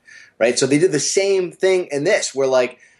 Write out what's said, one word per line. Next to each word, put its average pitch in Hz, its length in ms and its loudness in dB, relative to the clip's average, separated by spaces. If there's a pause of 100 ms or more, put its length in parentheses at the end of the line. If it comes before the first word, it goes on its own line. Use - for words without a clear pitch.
(380)
right? 120 200 0
So 139 80 2
they 139 120 2
did 170 140 2
the 143 80 -2
same 190 520 -2
thing 185 380 0
in 143 140 -4
this, 180 300 -2
where, 135 140 0
like, 127 300 0 (220)